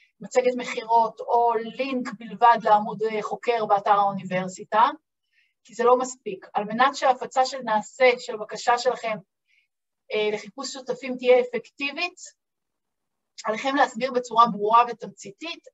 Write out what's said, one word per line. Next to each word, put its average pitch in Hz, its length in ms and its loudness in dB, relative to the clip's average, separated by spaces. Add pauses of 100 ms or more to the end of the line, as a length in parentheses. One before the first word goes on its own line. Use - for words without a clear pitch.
(200)
מצגת 247 360 0
מכירות 233 640 0
או 233 340 2
לינק 254 540 -6 (100)
בלבד 226 440 4
לעמוד, 214 400 2
אה, 214 200 -2
חוקר 220 440 -2
באתר 202 240 2
האוניברסיטה, 196 1000 0 (720)
כי 220 100 -20
זה 233 100 -2
לא 254 140 6
מספיק. 247 560 -8
על 202 100 -2
מנת 247 320 0
שההפצה 262 500 0
של 262 160 -8
נעשה, 226 560 2
של 226 180 -10
בקשה 220 420 -2
שלכם, 220 400 -4 (960)
אה, 214 200 0
לחיפוש 214 400 -10
שותפים 254 440 -8
תהיה 247 240 4
אפקטיבית, 285 760 -6 (1300)
עליכם 262 320 -2
להסביר 254 360 0
בצורה 233 340 4
ברורה 220 420 4
ותמציתית 240 840 -14